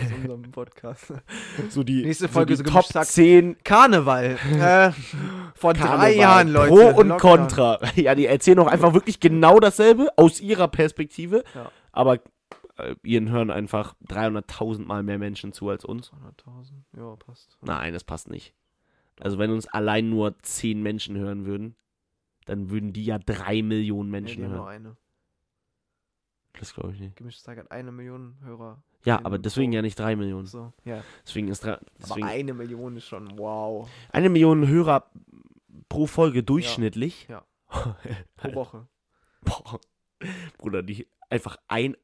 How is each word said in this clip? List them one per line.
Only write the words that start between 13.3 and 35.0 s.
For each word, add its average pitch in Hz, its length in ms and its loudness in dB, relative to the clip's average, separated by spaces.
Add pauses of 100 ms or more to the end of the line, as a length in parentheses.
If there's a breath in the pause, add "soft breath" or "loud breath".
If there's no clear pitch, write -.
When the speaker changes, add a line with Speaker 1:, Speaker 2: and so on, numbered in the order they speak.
Speaker 2:
einfach 104 500 -8
dreihunderttausend 110 840 -8
Mal 104 160 -8
mehr 101 160 -8
Menschen 101 360 -12
zu 101 160 -10
als - 160 -10
uns. 120 240 -14
Speaker 1:
Dreihunderttausend? 135 720 -20 (140)
Ja, 113 180 -20
passt. - 460 -20
Speaker 2:
Nein, 78 320 -10
das 85 100 -14
passt - 260 -16
nicht. - 240 -20 (680)
Also 98 160 -8
wenn 104 140 -4
uns 110 160 -6
allein 107 420 -4
nur 107 300 -4
zehn 107 440 -8
Menschen 107 340 -8
hören 101 280 -10
würden, 104 300 -12 (720)
dann 98 260 -10
würden 104 200 -8
die 107 140 -12
ja 110 140 -6
drei 101 420 -6
Millionen 107 480 -6
Speaker 1:
Nee, 101 100 -10
Speaker 2:
Menschen 113 200 -16
Speaker 1:
die 95 60 -12
haben 95 60 -12
Speaker 2:
hören. 95 100 -12
Speaker 1:
nur 98 80 -18
eine. 110 280 -20 (1600)
Speaker 2:
Das - 140 -20
glaub 95 200 -14
ich 98 60 -20
nicht. 98 160 -20
Speaker 1:
Gemischtes 120 320 -20
Hack 120 120 -20
hat - 120 -20
eine 127 200 -18
Million 123 520 -20
Hörer 117 400 -20 (220)
Speaker 2:
Ja, 117 120 0
Speaker 1:
in - 80 -12
Speaker 2:
aber 95 140 -8
deswegen 120 320 -6
Speaker 1:
pro 113 60 -4
Speaker 2:
ja 110 40 -6
nicht 107 160 -8
drei 107 180 -6
Millionen. 98 300 -10
Speaker 1:
So, 117 280 -20 (100)
ja. 113 180 -16 (240 loud breath)
Speaker 2:
Deswegen 107 220 -10
ist 98 160 -10
drei, 107 100 -10
Speaker 1:
Aber - 120 -18 (140)
Speaker 2:
deswegen 104 280 -12
Speaker 1:
eine 135 260 -10
Million 120 440 -16
ist 117 100 -20
schon, 101 300 -20
wow. 107 520 -10 (220 loud breath)
Speaker 2:
eine 185 180 2
Million 160 380 4
Hörer 151 420 0 (800)